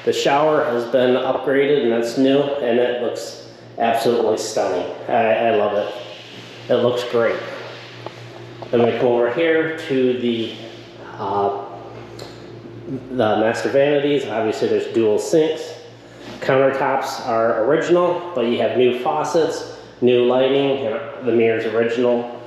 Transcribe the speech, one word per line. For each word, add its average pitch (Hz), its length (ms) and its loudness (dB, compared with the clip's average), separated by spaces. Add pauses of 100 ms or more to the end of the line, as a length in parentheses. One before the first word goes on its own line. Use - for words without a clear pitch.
The 120 80 2
shower 151 520 2
has 120 220 0
been 127 280 4
upgraded, 139 720 2
and 117 80 2
that's 117 260 0
new, 135 220 6
and 120 400 0
it 123 220 0
looks - 500 -8 (260)
absolutely 117 600 2
stunning. - 520 -2 (160)
I, 117 280 2 (160)
I 110 40 2
love 104 200 2
it. 101 200 -2 (760)
It 120 100 4
looks 123 220 2
great. 117 340 0 (1300)
Then 120 120 4
we 117 140 4
come 131 80 2
over 120 260 2
here 160 460 2
to 127 420 0
the, 113 360 -2 (600)
uh, 101 480 -2 (1400)
the 113 260 2
master 113 320 0
vanities. 143 580 2
Obviously, 110 420 0
there's 104 240 0
dual 107 280 4
sinks. - 540 0 (640)
Countertops 135 880 0
are 113 360 2
original, 170 680 2
but 120 120 0
you 120 120 0
have 113 180 0
new 123 240 4
faucets, 151 760 -2 (240)
new 123 240 4
lighting, 135 640 2
and - 420 -6
the 113 40 2
mirror's 113 340 2
original. 120 800 0